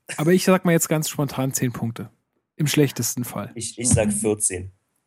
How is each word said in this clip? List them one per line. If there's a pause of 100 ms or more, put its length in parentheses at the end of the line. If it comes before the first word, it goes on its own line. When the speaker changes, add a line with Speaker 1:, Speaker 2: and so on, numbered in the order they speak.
(180)
Speaker 1:
Aber
ich
sag
mal
jetzt
ganz
spontan
zehn
Punkte. (460)
Im
schlechtesten
Fall.
Speaker 2:
Ich,
ich
sag
vierzehn. (360)